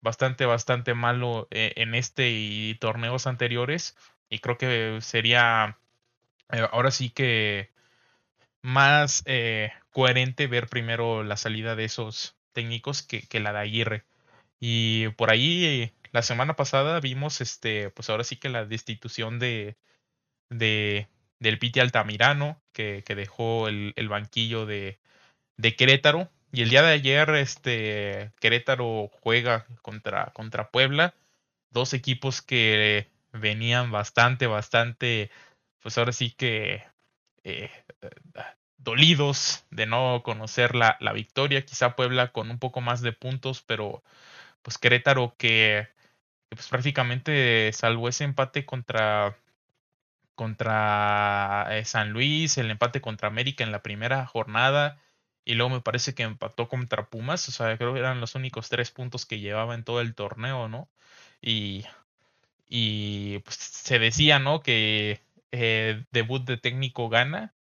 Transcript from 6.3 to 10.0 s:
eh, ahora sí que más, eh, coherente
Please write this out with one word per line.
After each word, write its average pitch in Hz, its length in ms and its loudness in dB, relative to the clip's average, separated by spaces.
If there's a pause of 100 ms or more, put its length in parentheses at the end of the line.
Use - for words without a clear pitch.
eh, 113 200 0
ahora 123 180 2
sí 127 200 -4
que 107 600 0 (920)
más, 139 640 6
eh, 113 460 -2 (180)
coherente 127 560 2